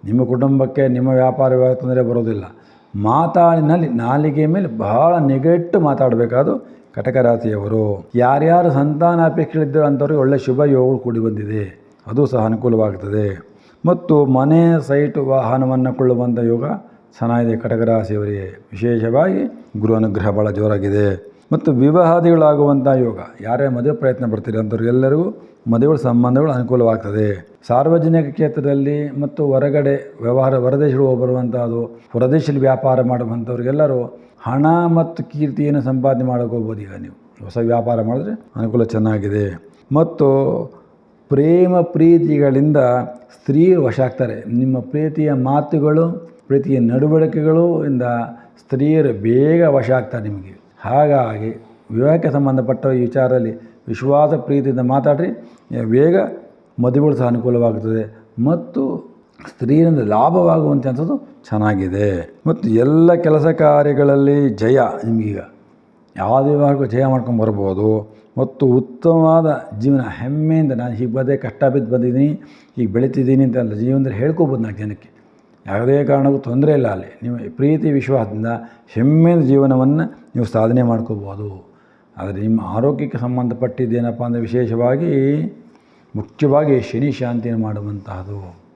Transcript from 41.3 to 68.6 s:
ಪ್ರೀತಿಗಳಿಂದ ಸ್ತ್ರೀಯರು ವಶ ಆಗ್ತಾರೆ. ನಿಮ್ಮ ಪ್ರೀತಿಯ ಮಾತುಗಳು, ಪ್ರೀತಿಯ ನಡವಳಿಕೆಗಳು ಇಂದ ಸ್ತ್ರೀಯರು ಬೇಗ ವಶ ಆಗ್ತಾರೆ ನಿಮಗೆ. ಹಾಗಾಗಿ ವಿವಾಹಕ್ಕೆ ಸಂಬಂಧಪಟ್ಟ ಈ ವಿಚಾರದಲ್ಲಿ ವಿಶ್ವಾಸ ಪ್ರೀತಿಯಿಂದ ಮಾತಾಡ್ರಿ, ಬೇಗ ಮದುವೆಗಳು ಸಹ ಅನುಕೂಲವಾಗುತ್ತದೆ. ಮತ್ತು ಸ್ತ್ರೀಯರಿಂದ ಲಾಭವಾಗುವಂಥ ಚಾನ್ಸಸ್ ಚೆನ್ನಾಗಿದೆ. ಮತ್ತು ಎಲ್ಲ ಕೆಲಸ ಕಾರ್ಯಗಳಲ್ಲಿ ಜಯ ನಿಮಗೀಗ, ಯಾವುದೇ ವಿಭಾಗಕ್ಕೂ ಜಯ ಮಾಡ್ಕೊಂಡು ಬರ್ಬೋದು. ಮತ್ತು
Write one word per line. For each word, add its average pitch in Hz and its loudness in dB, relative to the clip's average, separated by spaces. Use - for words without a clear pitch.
ಪ್ರೀತಿಗಳಿಂದ 151 2
ಸ್ತ್ರೀಯರು 160 0
ವಶ 123 -2
ಆಗ್ತಾರೆ. 120 -4
ನಿಮ್ಮ 127 0
ಪ್ರೀತಿಯ 151 -2
ಮಾತುಗಳು, 147 0
ಪ್ರೀತಿಯ 139 0
ನಡವಳಿಕೆಗಳು 156 2
ಇಂದ 131 -2
ಸ್ತ್ರೀಯರು 139 0
ಬೇಗ 139 4
ವಶ 135 2
ಆಗ್ತಾರೆ 120 -2
ನಿಮಗೆ. 95 -12
ಹಾಗಾಗಿ 113 0
ವಿವಾಹಕ್ಕೆ 151 0
ಸಂಬಂಧಪಟ್ಟ 131 0
ಈ 131 0
ವಿಚಾರದಲ್ಲಿ 123 -2
ವಿಶ್ವಾಸ 143 2
ಪ್ರೀತಿಯಿಂದ 139 -2
ಮಾತಾಡ್ರಿ, 135 0
ಬೇಗ 147 4
ಮದುವೆಗಳು 135 2
ಸಹ 123 -2
ಅನುಕೂಲವಾಗುತ್ತದೆ. 113 -2
ಮತ್ತು 151 -4
ಸ್ತ್ರೀಯರಿಂದ 156 0
ಲಾಭವಾಗುವಂಥ 147 2
ಚಾನ್ಸಸ್ 151 -6
ಚೆನ್ನಾಗಿದೆ. 101 -2
ಮತ್ತು 160 -2
ಎಲ್ಲ 151 4
ಕೆಲಸ 156 2
ಕಾರ್ಯಗಳಲ್ಲಿ 143 2
ಜಯ 113 2
ನಿಮಗೀಗ, 110 -2
ಯಾವುದೇ 135 0
ವಿಭಾಗಕ್ಕೂ 143 2
ಜಯ 123 0
ಮಾಡ್ಕೊಂಡು 120 0
ಬರ್ಬೋದು. 104 0
ಮತ್ತು 135 -2